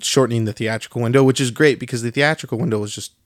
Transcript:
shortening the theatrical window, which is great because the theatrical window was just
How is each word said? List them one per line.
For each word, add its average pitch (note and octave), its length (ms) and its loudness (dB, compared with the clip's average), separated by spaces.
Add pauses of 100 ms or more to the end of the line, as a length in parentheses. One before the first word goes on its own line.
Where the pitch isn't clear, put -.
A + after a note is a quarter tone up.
shortening A#2 420 2
the G#2 80 -4
theatrical A2+ 500 -6
window, B2+ 220 4
which C3 160 4
is B2 100 0
great C3 300 2
because A#2+ 220 -8
the A#2 100 -4
theatrical C#3 460 -2
window A2 200 -2
was G#2 160 -6
just - 180 -14 (140)